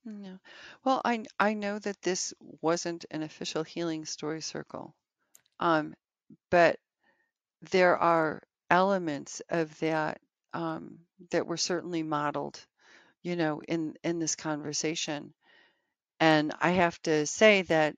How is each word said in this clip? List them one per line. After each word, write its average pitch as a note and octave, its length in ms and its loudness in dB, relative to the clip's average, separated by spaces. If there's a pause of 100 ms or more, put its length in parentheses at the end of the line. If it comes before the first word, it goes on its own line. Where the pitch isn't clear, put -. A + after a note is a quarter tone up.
Yeah. G3+ 320 -12 (460)
Well, C4 220 2
I, A3+ 200 0 (140)
I G#3 140 4
know G#3 260 -4
that G3+ 220 -6
this - 320 -2 (280)
wasn't E3+ 500 -2
an D#3 120 -6
official - 400 -6
healing D#3+ 420 -6
story D#3 360 -8
circle, - 540 -12 (640)
um, D#3 360 2 (560)
but E3+ 280 6 (920)
there F3+ 260 6
are E3 460 2 (260)
elements F3 800 0
of D#3+ 300 -2
that, D#3 420 -2 (320)
um, E3 460 -8 (320)
that - 160 0
were E3+ 100 -6
certainly E3+ 460 -4
modeled, D3 560 -4 (640)
you F3 120 -4
know, D#3 320 -2
in, D#3+ 360 -4
in E3+ 160 -2
this D#3 160 -2
conversation. D3+ 1000 -6 (840)
And D#3 420 6
I E3+ 100 2
have F3+ 320 2
to D#3 240 2
say G#3 360 6
that D#3 340 2